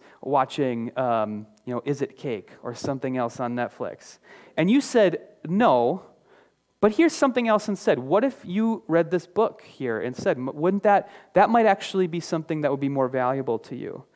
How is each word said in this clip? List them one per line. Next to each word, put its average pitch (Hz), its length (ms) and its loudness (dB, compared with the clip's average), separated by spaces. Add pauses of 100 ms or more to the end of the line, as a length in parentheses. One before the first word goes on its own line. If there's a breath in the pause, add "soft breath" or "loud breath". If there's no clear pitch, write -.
(220 loud breath)
watching, 131 760 -2
um, 110 480 -2 (200)
you 123 80 -8
know, 120 100 -6
Is 139 180 -4
It - 160 -6
Cake 117 340 -8 (120)
or 120 100 -10
something 131 440 -6
else 120 240 -4
on 120 120 -4
Netflix. - 680 -8 (360 loud breath)
And 170 160 2
you 277 80 4
said, 208 400 2 (260)
"No, 165 580 2 (760 soft breath)
but 214 140 4
here's 320 200 4
something 247 360 0
else 214 180 0
instead. 185 320 0
What 156 240 2
if 269 220 -4
you 214 420 0
read 165 240 2
this 180 160 -2
book - 340 -2
here 117 380 -6
instead? 127 380 -2
M-, 127 160 -6
wouldn't 185 300 -2
that, 202 260 4 (240 loud breath)
that 196 160 6
might 226 160 4
actually 190 420 0
be 165 140 -6
something 160 400 -4
that 143 100 2
would 139 80 -2
be 139 80 -2
more 135 220 0
valuable 127 500 -2
to - 160 -14
you," - 300 -12 (100)